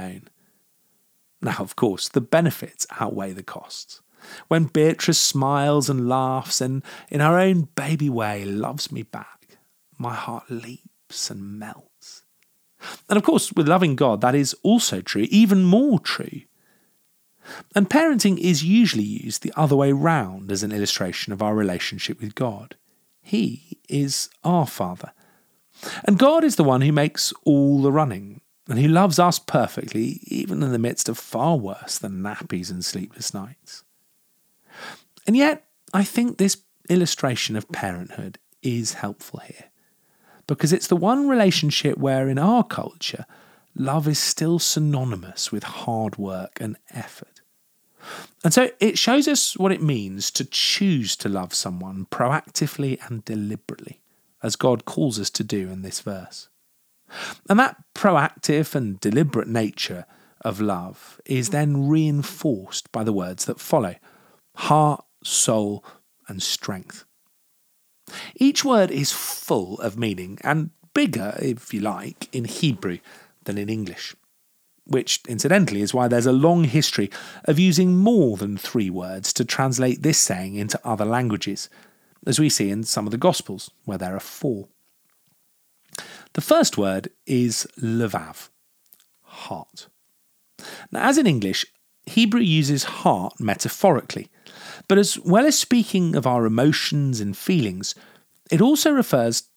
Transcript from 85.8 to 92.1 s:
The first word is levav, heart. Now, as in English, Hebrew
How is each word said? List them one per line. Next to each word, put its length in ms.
The 80
first 360
word 320
is 420
levav, 720
heart. 640
Now, 200
as 80
in 100
English, 380
Hebrew 340